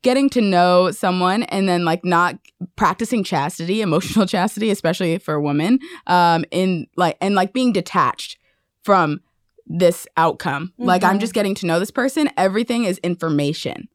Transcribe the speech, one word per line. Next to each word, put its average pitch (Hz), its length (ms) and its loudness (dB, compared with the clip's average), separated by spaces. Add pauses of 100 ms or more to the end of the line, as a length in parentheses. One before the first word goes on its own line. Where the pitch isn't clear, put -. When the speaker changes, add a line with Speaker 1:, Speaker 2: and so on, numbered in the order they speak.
Speaker 1:
getting 262 280 2
to 247 100 0
know 180 500 4
someone 185 540 -2
and 190 240 -2
then, 175 160 0
like, 170 200 -2
not 175 320 2 (380)
practicing 214 480 -2
chastity, 170 580 -4
emotional 190 460 0
<laughs> - 80 -4
chastity, 208 360 -2
especially 175 480 -2
for 151 220 -4
women, 151 380 2 (300)
um, 170 420 4
in, 185 460 -2
like, 175 240 0
and, 202 160 0
like, 190 160 0
being 254 200 0
detached 165 640 -2 (460)
from 170 380 2 (440)
this 175 520 0
outcome. 165 600 -2
Like, 185 280 0
I'm 180 80 4
Speaker 2:
Mm-hmm. 202 80 0
Speaker 1:
just 220 140 -4
getting 202 220 0
to 190 100 -8
know 165 120 0
this 208 140 -4
person. 269 440 -2
Everything 226 480 0
is 180 140 -2
information 156 960 -4